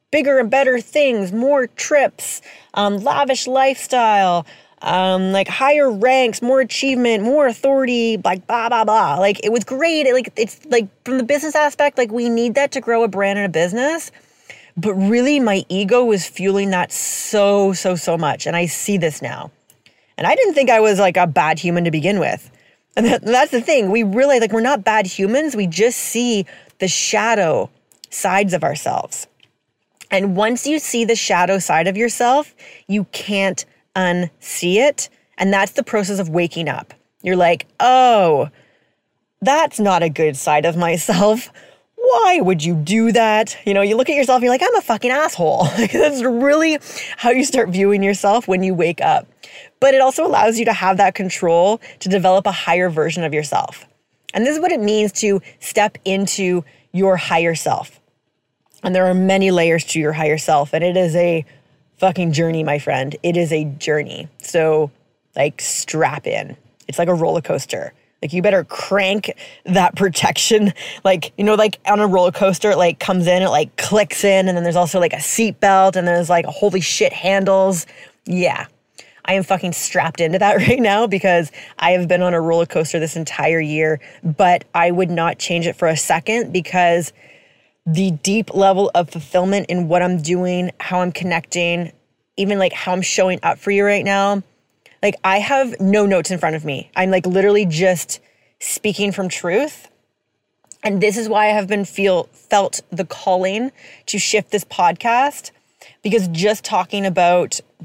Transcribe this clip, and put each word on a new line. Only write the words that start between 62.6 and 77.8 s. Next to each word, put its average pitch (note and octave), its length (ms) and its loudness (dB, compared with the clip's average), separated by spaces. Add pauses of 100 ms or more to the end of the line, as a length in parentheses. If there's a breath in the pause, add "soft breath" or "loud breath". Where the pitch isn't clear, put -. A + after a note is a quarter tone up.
my D3 140 -2
friend. C#3 440 -4
It F3 140 -2
is E3+ 160 0
a D#3 120 -2
journey. D3+ 640 -6 (100)
So, D#3 520 0 (460)
like, D3 240 -2
strap - 640 -4
in. G#2 300 -6 (320)
It's - 100 -6
like F3 100 0
a F3+ 60 2
roller E3 260 -2
coaster. - 520 -8 (280)
Like, C#3 120 -8
you F3+ 100 -2
better G3 220 2
crank G3 680 -4 (320 loud breath)
that F3+ 320 2
protection. G3+ 760 0 (320 loud breath)
Like, F#3 320 0
you G3+ 80 -2
know, G#3+ 100 4
like, G#3+ 320 2
on G#3 140 2
a G#3 60 4
roller F3+ 260 2
coaster, F#3+ 380 0
it, F3+ 80 2
like, E3+ 200 2
comes F#3 280 -2
in, F3+ 160 2
it, F#3+ 60 0
like, - 280 -2
clicks - 480 -2
in, F#3+ 240 4
and F3+ 80 0
then E3+ 60 -2
there's E3+ 140 -2
also, F3+ 240 0
like, E3+ 120 2
a D3+ 80 -8
seat - 400 -2
belt, F#3+ 360 4
and F3 100 -2
there's, F3 240 0
like, E3+ 140 2
holy F#3+ 360 -2
shit, - 320 0
handles. F#3+ 720 0 (380 loud breath)